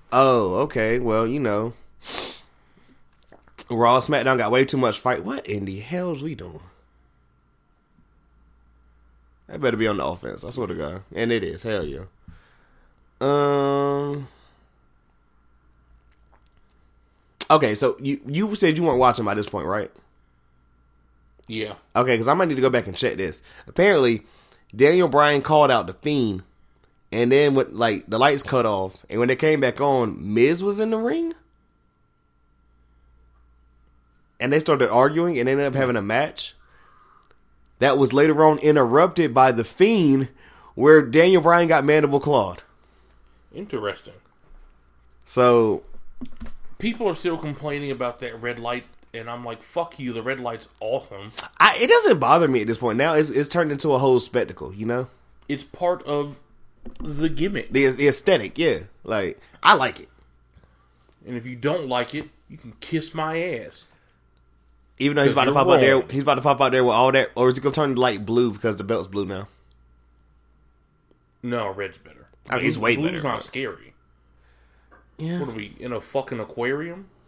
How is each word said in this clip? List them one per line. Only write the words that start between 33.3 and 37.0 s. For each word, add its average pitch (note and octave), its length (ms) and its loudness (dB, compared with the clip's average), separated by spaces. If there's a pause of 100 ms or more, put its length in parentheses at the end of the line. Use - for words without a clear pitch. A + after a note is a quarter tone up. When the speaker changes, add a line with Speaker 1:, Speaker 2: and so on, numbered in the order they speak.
Speaker 1:
And B2+ 140 0
they D3+ 80 4
started C3+ 280 2
arguing D3+ 480 2
and B2 120 0
ended C#3 160 2
up C3+ 100 -2
having B2+ 220 0
a G#2+ 40 -2
match A#2 540 -4 (1200)